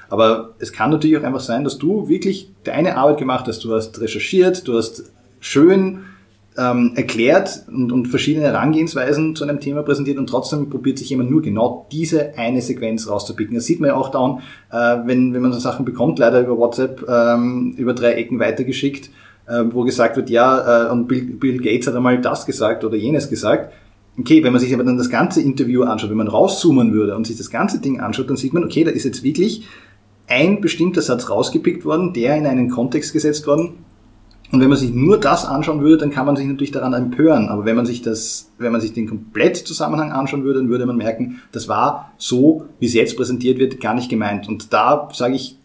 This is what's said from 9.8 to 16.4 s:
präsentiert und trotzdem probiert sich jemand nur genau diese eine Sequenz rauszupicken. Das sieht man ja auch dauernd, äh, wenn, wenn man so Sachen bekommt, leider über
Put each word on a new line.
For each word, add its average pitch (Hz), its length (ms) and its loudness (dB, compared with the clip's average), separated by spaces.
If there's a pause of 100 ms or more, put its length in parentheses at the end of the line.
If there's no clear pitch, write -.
präsentiert 139 340 -2
und 131 120 -4
trotzdem 143 400 -4
probiert 131 280 -4
sich - 120 -10
jemand 127 200 -2
nur 151 120 2
genau 113 500 -2
diese 156 460 -2
eine 120 240 -2
Sequenz 113 480 -4
rauszupicken. 104 460 -6
Das 117 100 -4
sieht 165 160 0
man 143 80 2
ja 135 60 2
auch 131 140 -2
dauernd, 131 320 -2 (300)
äh, 120 340 2
wenn, 127 280 2
wenn 123 80 -2
man 127 100 2
so 120 80 -4
Sachen 127 240 -4
bekommt, - 340 0
leider 123 220 6
über 123 180 2